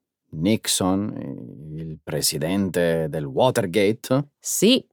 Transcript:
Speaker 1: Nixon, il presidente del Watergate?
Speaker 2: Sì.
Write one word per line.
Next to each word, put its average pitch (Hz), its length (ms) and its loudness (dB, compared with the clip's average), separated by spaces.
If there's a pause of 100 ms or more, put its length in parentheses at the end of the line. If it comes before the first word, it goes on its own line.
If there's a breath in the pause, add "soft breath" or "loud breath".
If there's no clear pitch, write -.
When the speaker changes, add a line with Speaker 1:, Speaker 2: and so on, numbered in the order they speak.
(300)
Speaker 1:
Nixon, 92 1500 -2
il 80 280 -10
presidente 82 1040 0
del 73 160 -4
Watergate? 113 1040 2 (100)
Speaker 2:
Sì. - 540 2